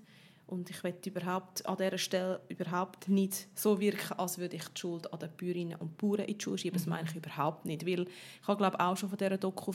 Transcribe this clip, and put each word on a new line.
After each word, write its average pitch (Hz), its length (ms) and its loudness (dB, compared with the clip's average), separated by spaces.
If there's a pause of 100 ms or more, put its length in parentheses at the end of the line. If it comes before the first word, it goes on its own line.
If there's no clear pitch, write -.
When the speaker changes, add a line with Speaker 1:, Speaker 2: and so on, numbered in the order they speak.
(460)
Speaker 1:
Und 180 220 -6
ich - 140 -8
möchte 180 280 -4
überhaupt 185 540 -2
an 190 120 0
dieser 190 220 2
Stelle 185 500 0
überhaupt 180 600 -2
nicht 196 380 4 (100)
so 208 220 4
wirken, 196 400 0
als 180 180 0
würde 180 200 -4
ich 160 100 -8
die - 140 -10
Schuld 170 320 -4
an 165 80 -8
den 160 160 -6
Bäuerinnen 175 420 -2
und 160 180 -8
Bauern 202 280 2
in 208 140 -2
die - 60 -8
Schuhe 190 140 -2
schieben. 180 180 -2
Das 165 100 0
Speaker 2:
Mhm. 165 40 0
Speaker 1:
meine 165 180 0
ich 160 60 -6
überhaupt 156 520 0
nicht, 160 200 -4
weil 180 160 2
ich - 460 -6
habe, 202 100 4
glaube 190 220 4
auch 180 160 6
schon 196 140 -2
von 196 80 -2
dieser 190 200 4
Doku 190 360 0